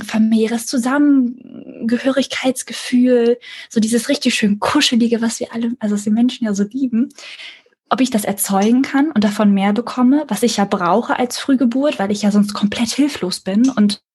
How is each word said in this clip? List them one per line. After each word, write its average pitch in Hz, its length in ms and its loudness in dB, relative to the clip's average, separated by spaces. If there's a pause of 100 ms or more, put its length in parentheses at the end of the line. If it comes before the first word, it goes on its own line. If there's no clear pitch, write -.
familiäres 220 640 0
Zusammengehörigkeitsgefühl, 254 2750 0 (320)
so - 120 0
dieses 226 280 0
richtig 277 260 0
schön 208 260 0
Kuschelige, 233 600 2
was 226 200 -4
wir 240 120 -8
alle, 233 260 -4
also 208 160 -2
was 202 100 -4
die 214 60 -2
Menschen 240 360 0
ja 208 80 -2
so 202 100 0
lieben, 247 460 -2 (800)
ob 226 100 0
ich 262 100 2
das 208 140 0
erzeugen 208 580 0
kann 277 300 0
und 208 120 2
davon 208 280 2
mehr 196 200 2
bekomme, 254 560 2
was 202 140 -2
ich 233 160 0
ja 202 60 2
brauche 196 540 0
als 247 200 -4
Frühgeburt, 269 600 0
weil 196 120 -2
ich 208 120 -4
ja 208 80 2
sonst 202 220 2
komplett 220 380 -2
hilflos 262 500 -2
bin 220 300 2
und 208 320 2 (120)